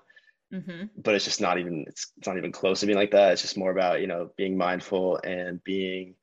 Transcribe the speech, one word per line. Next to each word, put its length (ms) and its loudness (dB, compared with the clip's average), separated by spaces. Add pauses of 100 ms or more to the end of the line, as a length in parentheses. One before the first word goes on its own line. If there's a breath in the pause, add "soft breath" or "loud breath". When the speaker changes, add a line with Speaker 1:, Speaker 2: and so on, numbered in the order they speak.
(540 soft breath)
Speaker 1:
Mm-hmm. 480 -12
Speaker 2:
But 140 2
it's 100 0
just 160 -4
not 160 2
even, 300 -4
it's, 300 -14
it's 100 -10
not 100 -4
even 140 -4
close 300 0
to 40 -2
being 140 4
like 120 2
that. 220 8
It's 80 2
just 160 -6
more 140 0
about, 280 2
you 80 -2
know, 300 -6
being 200 -2
mindful 600 0
and 460 -6
being 600 -4